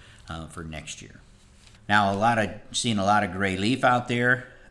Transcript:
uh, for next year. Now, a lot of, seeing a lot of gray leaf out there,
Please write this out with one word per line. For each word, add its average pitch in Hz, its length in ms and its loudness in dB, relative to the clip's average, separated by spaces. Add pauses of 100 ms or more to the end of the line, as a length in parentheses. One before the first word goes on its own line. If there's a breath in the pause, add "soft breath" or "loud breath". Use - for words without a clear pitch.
(280 loud breath)
uh, 80 180 -10
for 82 160 -14
next 78 400 -12
year. - 180 -20 (680 loud breath)
Now, 101 240 4
a - 20 -2
lot 110 240 2
of, 101 120 0 (200)
seeing 110 280 -2
a 95 60 0
lot 104 200 4
of 87 80 -4
gray 95 240 0
leaf 117 260 0
out 123 240 2
there, 123 400 0 (240 loud breath)